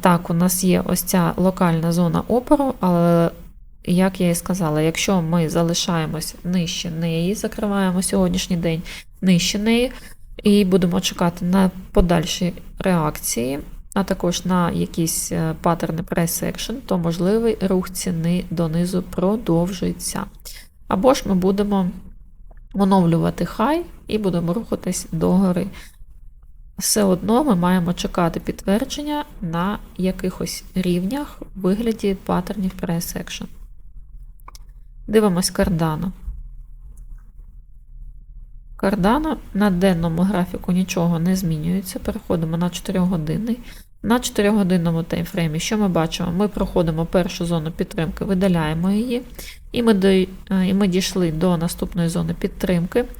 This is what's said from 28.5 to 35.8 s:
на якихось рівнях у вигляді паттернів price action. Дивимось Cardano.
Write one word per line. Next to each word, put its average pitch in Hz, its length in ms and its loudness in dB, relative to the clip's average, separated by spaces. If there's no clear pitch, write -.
на 175 380 -2
якихось 185 680 -4
рівнях 185 680 -2
у - 180 -14
вигляді 202 640 0
паттернів 185 460 -2
price 170 360 -4
action. - 280 -10
Дивимось 208 460 4
Cardano. 170 580 0